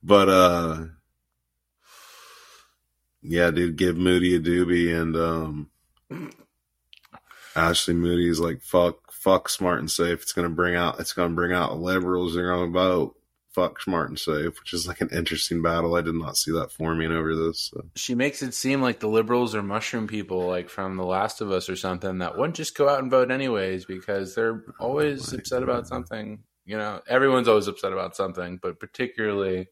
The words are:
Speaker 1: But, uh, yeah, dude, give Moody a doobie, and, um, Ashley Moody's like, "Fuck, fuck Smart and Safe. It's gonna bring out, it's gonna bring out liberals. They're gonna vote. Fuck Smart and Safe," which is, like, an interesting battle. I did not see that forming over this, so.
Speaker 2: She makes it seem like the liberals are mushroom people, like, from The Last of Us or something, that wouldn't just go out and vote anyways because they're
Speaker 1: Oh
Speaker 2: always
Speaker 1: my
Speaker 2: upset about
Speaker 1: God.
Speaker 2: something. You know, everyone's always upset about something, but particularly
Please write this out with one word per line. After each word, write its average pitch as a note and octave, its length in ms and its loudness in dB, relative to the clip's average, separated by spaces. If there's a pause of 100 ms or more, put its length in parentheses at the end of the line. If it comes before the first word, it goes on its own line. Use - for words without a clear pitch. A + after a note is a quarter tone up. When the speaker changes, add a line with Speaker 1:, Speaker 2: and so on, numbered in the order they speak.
Speaker 1:
But, F#2+ 280 8
uh, E2+ 560 6 (2250)
yeah, E2+ 300 2
dude, E2+ 240 0
give F2+ 220 2
Moody F2+ 380 4
a E2+ 40 4
doobie, E2+ 600 2
and, E2 180 -2
um, D#2+ 520 -2 (1900)
Ashley E2+ 400 2
Moody's E2+ 440 2
like, E2 220 -2
"Fuck, F2 500 0
fuck - 380 2
Smart F2 300 0
and D#2+ 100 -6
Safe. E2+ 320 0
It's - 120 -8
gonna F2 160 -2
bring F2 260 0
out, F2 240 0
it's - 140 -8
gonna F2 200 0
bring F2 200 0
out F2 260 0
liberals. F2+ 560 0
They're F2+ 120 0
gonna F2+ 240 0
vote. F2+ 440 2 (340)
Fuck - 320 -2
Smart E2+ 280 -2
and D2+ 100 -10
Safe," D#2 400 -2
which - 140 -14
is, E2 140 -4
like, - 140 -6
an E2 100 -2
interesting E2+ 520 -2
battle. E2+ 320 0
I F2 60 2
did E2 120 -2
not D#2+ 240 -4
see - 140 -2
that E2 200 -2
forming D#2+ 400 -2
over D#2+ 240 0
this, D#2+ 380 -2
so. - 120 -12 (100)
Speaker 2:
She - 180 -6
makes C#3 300 -2
it B2+ 100 -8
seem C3+ 300 -2
like A#2+ 160 0
the A2 100 -4
liberals A2 460 2
are G#2 80 -4
mushroom A2 420 -4
people, F#2+ 420 -4
like, F2+ 220 -4
from F#2+ 280 -8
The F#2 80 -4
Last F#2+ 360 -2
of G#2+ 80 -6
Us F#2 180 -2
or F#2 80 -6
something, F#2 440 -4
that E2+ 180 -6
wouldn't D3+ 180 -2
just - 220 -8
go C#3+ 100 4
out C#3+ 140 2
and C3 80 -6
vote B2+ 220 4
anyways G#2 540 -2
because F#2+ 500 -6
they're A2+ 280 -2 (160)
Speaker 1:
Oh G#2 60 -4
Speaker 2:
always C#3 480 -2
Speaker 1:
my B2+ 60 -6
Speaker 2:
upset B2+ 240 -4
about B2 200 0
Speaker 1:
God. - 40 -14
Speaker 2:
something. G#2+ 560 -10 (220)
You G#2 120 -6
know, G#2+ 300 -6
everyone's B2+ 400 4
always G#2 200 6
upset G2 260 -4
about F#2 220 -4
something, F2+ 460 -4
but F2+ 180 -8
particularly G2+ 920 -4